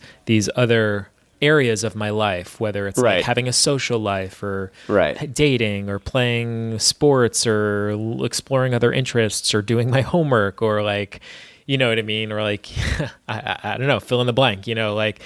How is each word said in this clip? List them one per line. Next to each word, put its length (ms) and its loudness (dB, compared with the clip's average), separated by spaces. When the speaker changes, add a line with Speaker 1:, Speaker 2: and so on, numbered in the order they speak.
Speaker 1:
these 280 2
other 540 2
areas 420 2
of 140 -4
my 140 -4
life," 500 -2
whether 280 -2
it's, 100 -6
like, 60 2
Speaker 2:
Right. 200 4
Speaker 1:
having 240 0
a 60 -4
social 460 0
life 420 -4
or 280 -6
Speaker 2:
Right. 360 2
Speaker 1:
h-, 100 -8
dating 560 0
or 100 -6
playing 800 -2
sports 680 2
or 460 0
l-, 320 -4
exploring 500 -2
other 180 4
interests 640 0
or 80 4
doing 260 0
my 140 2
homework 580 2
or, 220 0
like, 380 -4
you 140 0
know 100 2
what 100 2
I 40 -2
mean? 300 -4
Or, 100 -2
like, 260 -2
<laughs> 300 -8
I, 60 -4
I, 280 -4
I 160 -4
don't 80 -2
know, 140 2
fill 200 -2
in 60 0
the 80 0
blank, 320 2
you 80 -4
know, 200 -2
like, 320 -2